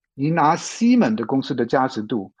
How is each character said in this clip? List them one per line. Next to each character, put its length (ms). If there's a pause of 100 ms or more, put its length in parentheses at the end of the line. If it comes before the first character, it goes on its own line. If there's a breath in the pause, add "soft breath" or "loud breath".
(140)
你 160
拿 260
Siemens 580
的 100
公 180
司 120
的 100
价 240
值 140
度 380